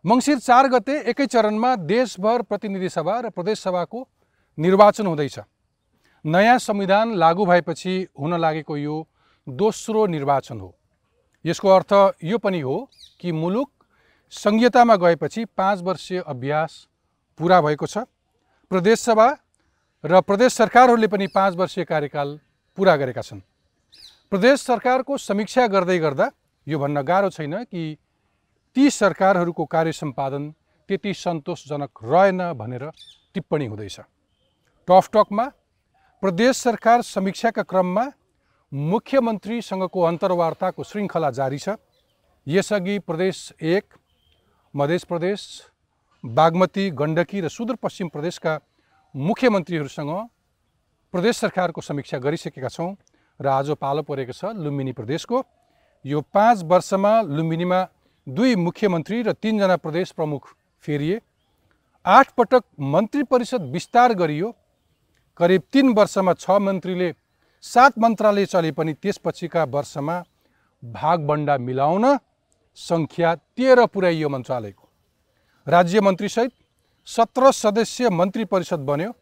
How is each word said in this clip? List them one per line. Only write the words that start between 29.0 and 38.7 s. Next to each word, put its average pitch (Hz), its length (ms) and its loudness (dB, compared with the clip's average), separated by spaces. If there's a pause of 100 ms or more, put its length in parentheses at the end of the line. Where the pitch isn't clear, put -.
कार्य 160 260 0
सम्पादन 143 640 -8 (340)
त्यति 196 260 -4
सन्तोषजनक 151 760 -8 (140)
रहेन 180 500 2
भनेर 123 300 -10 (500)
टिप्पणी 156 320 -4
हुँदैछ। 104 320 -12 (880)
टफ 185 240 6
टकमा 214 360 2 (760)
प्रदेश 196 340 0
सरकार 233 460 2
समीक्षाका 202 600 -4
क्रममा 185 440 -2 (640)